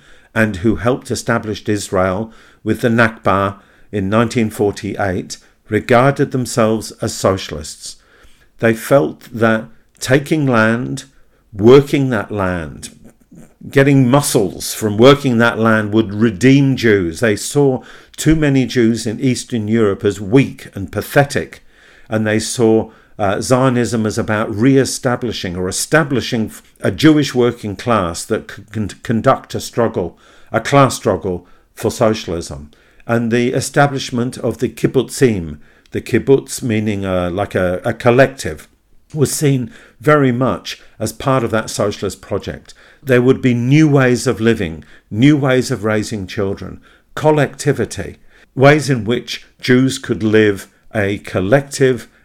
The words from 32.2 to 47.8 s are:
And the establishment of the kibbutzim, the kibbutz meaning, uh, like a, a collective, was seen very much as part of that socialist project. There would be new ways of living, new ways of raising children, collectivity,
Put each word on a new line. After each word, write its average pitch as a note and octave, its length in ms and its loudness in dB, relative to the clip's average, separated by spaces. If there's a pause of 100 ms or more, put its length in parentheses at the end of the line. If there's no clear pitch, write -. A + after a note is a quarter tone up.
And A#2 260 -2
the A#2+ 180 0
establishment C3 880 -2
of A#2 180 -4
the A#2+ 120 -4
kibbutzim, G#2 880 -2 (320)
the G#2+ 100 -6
kibbutz C3 640 0
meaning, G#2+ 420 -2
uh, F2+ 240 -2
like G2 240 -4
a, F2+ 320 -2
a A2+ 80 -2
collective, A#2+ 760 0 (460)
was D3 180 0
seen C3+ 380 0 (300)
very D3 320 2
much A#2 500 -4 (160)
as G#2+ 160 -6
part C3 300 -2
of G#2+ 80 -4
that G#2+ 180 -2
socialist G#2 520 -4
project. - 520 -10 (300)
There B2 180 4
would B2 200 2
be B2+ 120 2
new C3+ 340 4
ways B2+ 380 2
of A2 160 -2
living, G#2 420 -2 (280)
new C#3 260 4
ways C3 320 0
of G#2 140 -6
raising G#2+ 420 -2
children, F#2 540 -6 (340)
collectivity, C#3 1040 -2 (380)